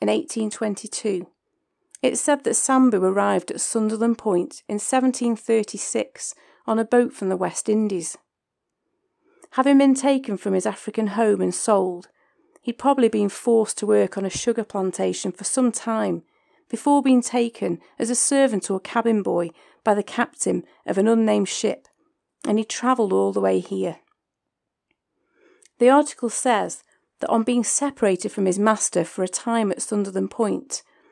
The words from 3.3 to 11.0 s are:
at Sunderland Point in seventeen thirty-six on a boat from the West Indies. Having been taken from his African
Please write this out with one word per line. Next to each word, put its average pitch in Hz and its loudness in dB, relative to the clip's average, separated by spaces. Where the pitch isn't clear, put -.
at - -8
Sunderland 220 0
Point - -2
in 208 -6
seventeen 247 0
thirty-six - -4
on 226 0
a 220 0
boat 240 2
from 196 -6
the 185 0
West 180 -4
Indies. 208 -2
Having 277 6
been 269 6
taken 190 0
from 196 -2
his 185 0
African 214 -4